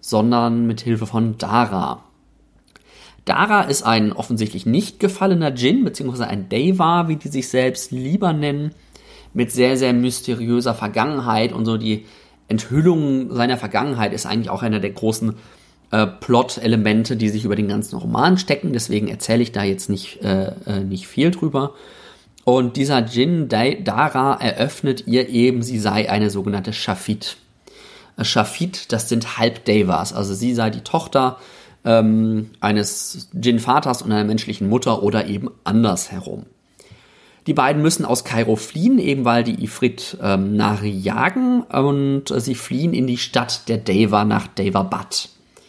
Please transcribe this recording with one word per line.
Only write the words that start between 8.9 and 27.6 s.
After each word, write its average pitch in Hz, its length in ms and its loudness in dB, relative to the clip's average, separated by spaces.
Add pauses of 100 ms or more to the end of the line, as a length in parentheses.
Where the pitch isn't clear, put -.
mit 120 160 0
sehr, 123 260 2
sehr 127 160 2
mysteriöser 120 840 0
Vergangenheit 113 760 -2
und 113 120 -2
so 113 120 0
die 107 300 -2 (420)
Enthüllung 135 840 2
seiner 123 220 0
Vergangenheit 113 560 -2
ist - 140 -6
eigentlich 101 240 -2
auch 92 120 -4
einer 107 160 0
der 98 120 -4
großen, 110 440 -2 (560)
äh, 107 160 2
Plot-Elemente, 113 1120 0
die 110 120 2
sich 107 160 -2
über 101 120 0
den 107 100 0
ganzen 104 300 -4
Roman 117 420 2
stecken. 151 340 -2
Deswegen 107 360 -2
erzähle 113 340 0
ich 117 80 -2
da 98 140 -4
jetzt 196 260 -2
nicht, - 320 -6
äh, 190 300 0 (140)
äh, 196 180 -2
nicht - 240 -6
viel 160 240 2
drüber. 143 420 -2 (720)
Und 123 320 2
dieser 139 260 0
Djinn, 131 460 0
Dai-, 117 340 0
Dara, 131 520 0
eröffnet - 720 -2
ihr 123 200 2
eben, 123 340 4
sie 117 180 -4
sei 104 280 0
eine 104 220 2
sogenannte 98 420 -4
Shafit. - 680 -6 (800)